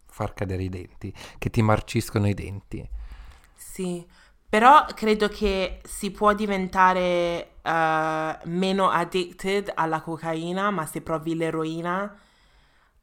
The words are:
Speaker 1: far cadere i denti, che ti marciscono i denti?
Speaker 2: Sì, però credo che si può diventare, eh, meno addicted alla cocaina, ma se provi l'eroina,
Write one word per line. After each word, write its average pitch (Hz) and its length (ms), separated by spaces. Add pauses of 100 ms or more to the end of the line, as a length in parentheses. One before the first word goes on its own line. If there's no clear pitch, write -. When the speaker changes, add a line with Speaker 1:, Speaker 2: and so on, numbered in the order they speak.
Speaker 1:
far - 280
cadere 92 300
i 92 40
denti, 92 460 (240)
che - 120
ti 117 120
marciscono 107 680
i 101 60
denti? 95 540 (680)
Speaker 2:
Sì, 175 520 (420)
però 254 460
credo 214 340
che 196 560
si - 260
può 208 240
diventare, 185 1300
eh, 160 840
meno 190 460
addicted 185 840
alla 160 260
cocaina, 165 720
ma 165 160
se 160 140
provi 160 360
l'eroina, 165 800 (840)